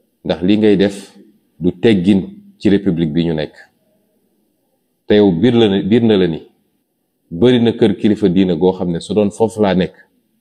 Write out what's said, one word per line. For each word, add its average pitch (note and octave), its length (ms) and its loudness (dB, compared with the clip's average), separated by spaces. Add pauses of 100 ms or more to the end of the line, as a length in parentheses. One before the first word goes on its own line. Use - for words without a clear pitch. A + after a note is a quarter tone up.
(260)
Ndax D#2+ 180 -6
li G#2 140 2
ngay G#2 200 2
def - 400 -4 (420)
du F2 200 -2
teggin G2 420 2 (360)
ci G#2+ 120 -2
république E2+ 440 -2
bi E2 120 -2
ñu E2+ 80 -4
nekk. D2+ 200 -8 (1500)
Te G#2 80 2
yow G#2 160 4
biir G2+ 240 2
la A2+ 140 4
ne, G2 140 -2
biir A2+ 200 0
na A2 140 2
la F2+ 100 2
ni, D#2+ 140 -8 (880)
bari A#2 320 2
na A2+ 120 2
kër A2 240 0
kilifa G#2 320 0
diina F2+ 260 0
goo F#2 180 2
xam F#2 180 -6
ne E2 80 -6
su - 140 -12
doon G#2 180 0
foofu G#2+ 300 -4
laa F#2+ 140 0
nekk, F2+ 200 -2 (460)